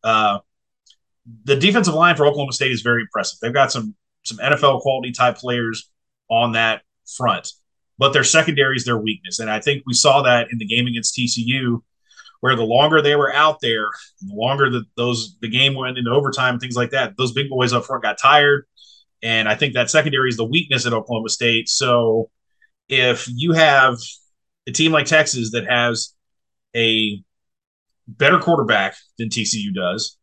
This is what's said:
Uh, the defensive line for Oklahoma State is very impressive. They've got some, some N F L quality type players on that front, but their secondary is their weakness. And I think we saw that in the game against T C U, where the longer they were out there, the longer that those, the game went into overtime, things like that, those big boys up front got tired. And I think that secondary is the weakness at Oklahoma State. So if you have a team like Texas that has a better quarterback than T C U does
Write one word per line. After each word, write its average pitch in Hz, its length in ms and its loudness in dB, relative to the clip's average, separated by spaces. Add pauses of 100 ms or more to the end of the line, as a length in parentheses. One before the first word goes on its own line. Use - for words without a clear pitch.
Uh, 107 380 2 (1040)
the 139 100 2
defensive 185 400 2
line 165 220 4
for 147 100 4
Oklahoma 143 260 0
State 131 200 -2
is 110 100 -4
very 117 200 0
impressive. - 380 -6
They've 120 140 -4
got 139 160 4
some, 110 240 -6 (300)
some 110 160 -12
N 135 120 0
F 147 120 0
L 135 160 4
quality 123 320 -4
type 123 240 0
players 120 520 -6 (400)
on 117 240 0
that 113 300 0 (340)
front, 110 360 -4 (460)
but 139 140 2
their 139 120 2
secondary 143 500 2
is 120 100 -4
their 120 140 -2
weakness. 104 400 -8
And 113 100 -8
I 107 120 -4
think 139 260 -2
we 123 80 -6
saw 139 280 4
that 123 280 2
in 120 80 -8
the 110 80 -8
game 120 220 -2
against 117 260 -6
T 123 140 -2
C 120 140 -4
U, 120 420 -4 (560)
where 127 160 2
the 117 80 -2
longer 147 360 4
they 143 140 2
were 143 180 2
out 151 280 2
there, 110 260 -2 (360)
the 98 120 -14
longer 131 360 0
that 120 140 -2 (120)
those, 120 440 -4
the 117 80 -8
game 135 260 0
went 127 240 -6
into 120 120 -2
overtime, 127 480 0
things 123 160 -8
like 120 160 -2
that, 123 260 -4
those 127 160 -2
big 135 160 -4
boys 127 240 0
up 120 120 0
front 127 180 -8
got 104 160 -4
tired. 143 480 4 (560)
And 113 260 0
I 107 60 2
think 139 200 -2
that 123 140 0
secondary 135 420 2
is 110 60 -4
the 113 80 -2
weakness 135 420 -2
at 117 60 -2
Oklahoma 113 360 -4
State. 113 400 0
So 117 600 0 (580)
if 127 440 0
you 151 200 -2
have 139 460 4 (680)
a - 60 -12
team 160 180 2
like 147 160 2
Texas 135 460 0
that 117 180 -4
has 120 420 -2 (640)
a 110 480 -2 (840)
better 143 320 2
quarterback 113 560 0 (220)
than 113 100 -6
T 110 160 -4
C 110 160 -4
U 101 120 -6
does 95 500 -6